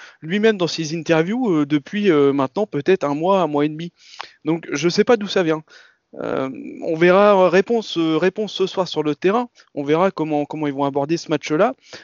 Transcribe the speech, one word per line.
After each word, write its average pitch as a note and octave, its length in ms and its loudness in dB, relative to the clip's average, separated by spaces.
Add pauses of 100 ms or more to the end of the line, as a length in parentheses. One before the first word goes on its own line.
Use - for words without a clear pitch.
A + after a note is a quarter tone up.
(220)
lui-même G#3 360 0
dans F3 100 0
ses D#3 260 -6
interviews, E3+ 560 0
euh, D3+ 160 2
depuis, F3 460 0
euh, C#3+ 220 4
maintenant C#3+ 340 -2
peut-être D#3+ 380 0
un C#3+ 100 -2
mois, F#3 260 0
un E3 60 2
mois D3+ 160 0
et D3+ 60 0
demi. D#3+ 240 -10 (500)
Donc D#3+ 260 -4
je D3 200 -2
sais G#3 160 0
pas B3 100 4
d'où G#3 120 -2
ça F#3+ 140 0
vient. D#3+ 220 -2 (520)
Euh, C3+ 340 -4 (340)
on E3 140 -4
verra, F#3 480 6
euh, - 20 6
réponse, G3+ 500 0
euh, D#3+ 200 2
réponse F#3 340 -2
ce F#3+ 160 -2
soir F3+ 220 -4
sur D#3+ 140 -4
le D3+ 120 -2
terrain. A#3 320 0 (260)
On C#3+ 100 -6
verra E3 280 2
comment, D3+ 320 -2
comment D3+ 240 -6
ils C#3+ 60 -4
vont C#3 100 -4
aborder C#3+ 320 0
ce - 140 -6
match-là. D#3+ 440 0 (300)